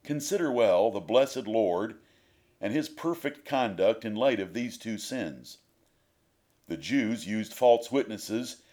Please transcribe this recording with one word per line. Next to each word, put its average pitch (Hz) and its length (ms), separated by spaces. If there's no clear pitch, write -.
Consider 151 480
well 113 400
the 98 100
blessed 123 460
Lord 110 480
and 104 100
his 147 160
perfect - 580
conduct 113 600
in 107 100
light 120 240
of 90 140
these 117 240
two 110 200
sins. 80 600
The 80 100
Jews 113 500
used 107 260
false 120 380
witnesses 117 720